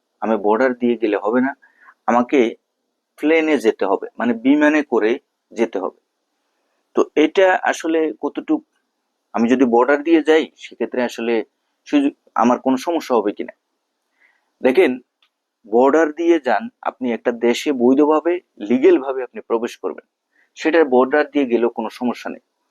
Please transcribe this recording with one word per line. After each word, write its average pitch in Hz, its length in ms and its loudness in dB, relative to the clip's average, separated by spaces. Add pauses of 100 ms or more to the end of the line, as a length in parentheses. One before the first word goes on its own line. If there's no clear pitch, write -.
(240)
আমি 110 120 0 (100)
বর্ডার 117 260 2 (100)
দিয়ে 120 200 0
গেলে 104 240 0
হবে 117 200 0
না, 139 60 -4 (580)
আমাকে 123 300 2 (800)
প্লেনে 156 360 2 (100)
যেতে 104 260 0
হবে, - 160 -2 (120)
মানে 117 140 0 (120)
বিমানে 302 360 2 (100)
করে 110 200 0 (400)
যেতে 113 320 -4
হবে।" - 160 -10 (960)
তো - 60 2 (240)
এটা 185 220 2 (240)
আসলে 160 280 -2 (240)
কতটুক, 151 380 -4 (720)
আমি 113 180 2
যদি 131 120 2 (100)
বর্ডার 131 320 4
দিয়ে 165 220 4
যাই 156 140 4 (200)
সেক্ষেত্রে 123 460 -6
আসলে 117 240 -4 (560)
সুযোগ, 143 240 -2 (300)
আমার 123 220 2
কোনো 131 200 0
সমস্যা 160 320 -4
হবে 101 200 -2
কিনা? - 160 -12 (1080)
দেখেন, 131 300 2 (840)
বর্ডার 143 320 4 (120)
দিয়ে 170 180 2 (100)
যান, 107 160 0 (260)
আপনি - 180 -8 (100)
একটা 120 140 -2 (160)
দেশে 120 220 -2 (140)
বৈধভাবে, 147 500 2 (360)
লিগ্যালভাবে 131 580 2
আপনি 110 120 -16 (100)
প্রবেশ 113 240 -4 (100)
করবেন, - 220 -10 (520)
সেটা 160 220 0 (160)
বর্ডার 135 380 2
দিয়ে 143 180 0
গেলেও 117 260 0
কোনো 110 120 -8 (100)
সমস্যা 120 340 -6
নেই। - 100 -20 (280)